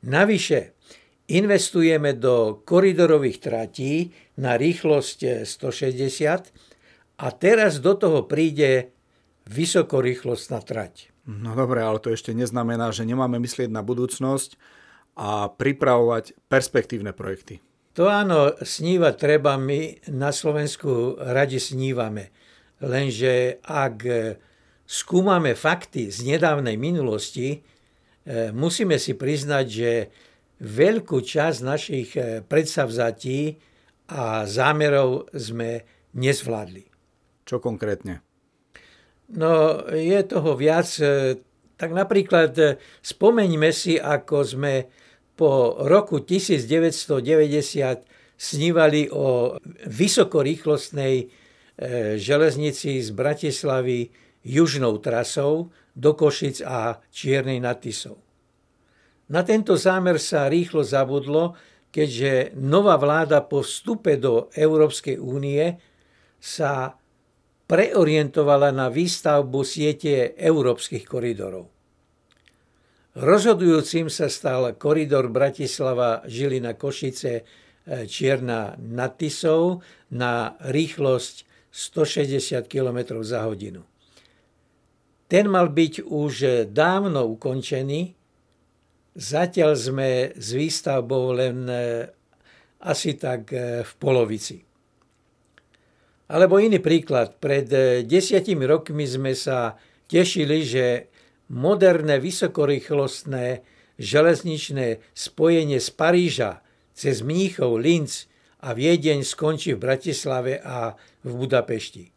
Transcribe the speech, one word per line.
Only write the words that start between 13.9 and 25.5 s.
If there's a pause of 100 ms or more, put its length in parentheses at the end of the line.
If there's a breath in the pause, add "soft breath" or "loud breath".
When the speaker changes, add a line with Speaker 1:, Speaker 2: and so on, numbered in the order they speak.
Speaker 2:
a
pripravovať (160)
perspektívne
projekty. (340)
Speaker 1:
To
áno,
snívať
treba,
my
na
Slovensku
radi
snívame. (480 soft breath)
Lenže
ak (840 soft breath)
skúmame